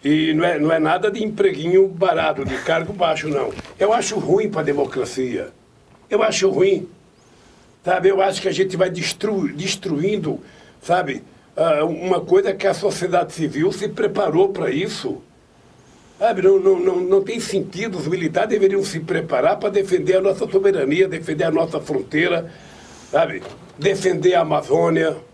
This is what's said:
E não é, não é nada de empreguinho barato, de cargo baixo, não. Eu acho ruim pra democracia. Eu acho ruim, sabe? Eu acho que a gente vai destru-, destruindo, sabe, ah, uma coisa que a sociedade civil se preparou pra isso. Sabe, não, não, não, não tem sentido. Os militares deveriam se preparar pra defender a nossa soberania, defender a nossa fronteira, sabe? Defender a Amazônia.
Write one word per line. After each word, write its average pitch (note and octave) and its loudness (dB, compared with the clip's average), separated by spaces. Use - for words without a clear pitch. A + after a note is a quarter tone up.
E D#3 2
não D#3+ 2
é, F3 0
não D3+ 2
é E3 2
nada F3+ 2
de G#3+ -4
empreguinho F#3+ 2
barato, D#3+ 0
de C3 -4
cargo E3 -2
baixo, D#3+ 0
não. C3+ -2
Eu G3+ 4
acho A3 0
ruim G3 2
pra - -4
democracia. C3 -2
Eu G#3 2
acho G#3 2
ruim, F#3 2
sabe? F3+ 2
Eu F#3+ 2
acho F#3+ 0
que F#3+ -2
a F3+ -2
gente F#3 -2
vai F3+ 2
destru-, F3 -4
destruindo, E3 -4
sabe, E3 -2
ah, D#3 2
uma E3+ -2
coisa F#3+ 2
que G3 -4
a F#3+ 2
sociedade F3 -2
civil D#3+ -2
se G3+ -6
preparou G3 2
pra E3 -2
isso. C#3 -4
Sabe, G#3 0
não, F#3+ 6
não, F#3 4
não, F3+ 0
não F#3+ 2
tem A#3 -6
sentido. G3 -4
Os D#3 -6
militares E3+ -2
deveriam G3 2
se D#3+ -6
preparar E3 0
pra G#3+ -2
defender F#3 0
a F#3+ 4
nossa G3 0
soberania, F#3+ 2
defender D#3+ -4
a E3 0
nossa D#3+ -2
fronteira, E3+ -2
sabe? D3 0
Defender F3+ 0
a E3+ 4
Amazônia. D#3+ 0